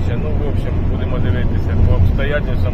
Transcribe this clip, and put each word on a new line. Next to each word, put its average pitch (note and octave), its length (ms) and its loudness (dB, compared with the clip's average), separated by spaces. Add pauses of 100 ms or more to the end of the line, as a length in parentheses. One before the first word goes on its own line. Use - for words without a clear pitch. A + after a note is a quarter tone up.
чи, - 80 -2
ну, - 140 -2
в - 180 -2
общем, - 260 -2 (180)
будемо - 260 -2
дивитися - 560 0 (140)
по - 80 4
обстоятельствам - 800 0